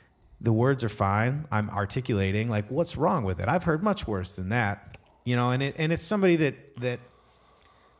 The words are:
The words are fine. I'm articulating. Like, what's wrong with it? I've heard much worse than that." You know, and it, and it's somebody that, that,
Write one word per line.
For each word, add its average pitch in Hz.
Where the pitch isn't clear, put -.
The 113
words 127
are 110
fine. 110
I'm 107
articulating. 104
Like, 107
what's 160
wrong 160
with 92
it? 95
I've 175
heard 160
much 208
worse 98
than 92
that." 107
You 123
know, 123
and 127
it, 139
and 160
it's 160
somebody 190
that, 143
that, 123